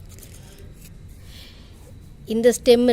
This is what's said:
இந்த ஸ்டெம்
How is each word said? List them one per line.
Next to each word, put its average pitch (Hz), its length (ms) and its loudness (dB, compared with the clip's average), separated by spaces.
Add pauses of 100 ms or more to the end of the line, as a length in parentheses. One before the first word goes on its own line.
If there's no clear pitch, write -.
(2250)
இந்த 233 220 0
ஸ்டெம் 247 360 0